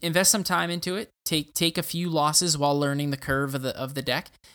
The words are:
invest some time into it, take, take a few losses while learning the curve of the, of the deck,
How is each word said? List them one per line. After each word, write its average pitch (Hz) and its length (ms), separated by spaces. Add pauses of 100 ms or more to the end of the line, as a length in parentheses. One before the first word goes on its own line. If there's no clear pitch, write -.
invest 175 300
some 202 120
time 170 260
into 175 260
it, - 140 (160)
take, 151 280
take 165 240
a 170 60
few 175 260
losses 156 480
while 143 220
learning 143 300
the 139 80
curve 139 380
of 131 80
the, 131 140
of 131 180
the 139 60
deck, 127 280 (240)